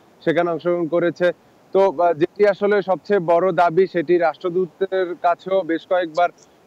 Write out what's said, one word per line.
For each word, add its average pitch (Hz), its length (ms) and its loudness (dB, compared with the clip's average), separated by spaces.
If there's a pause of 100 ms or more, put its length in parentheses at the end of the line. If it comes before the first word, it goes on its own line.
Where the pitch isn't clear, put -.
(220)
সেখানে 170 300 0
অংশগ্রহণ 170 360 -2
করেছে। 170 440 0 (420)
তো, 190 80 4
আহ, 175 320 2
যেটি 175 340 0
আসলে 202 340 0
সবচেয়ে 190 380 -2
বড় 170 320 2
দাবি 175 360 2
সেটি 175 300 -2
রাষ্ট্রদূতের 175 1040 -4
কাছেও 185 400 0
বেশ 160 260 -6
কয়েকবার 175 420 0 (380)